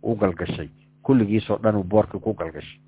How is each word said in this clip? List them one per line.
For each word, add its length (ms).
uu 100
galgashay. 540
Kulligiisoo 540
dhan 180
uu 80
boorkii 380
ku 120
galgashay. 540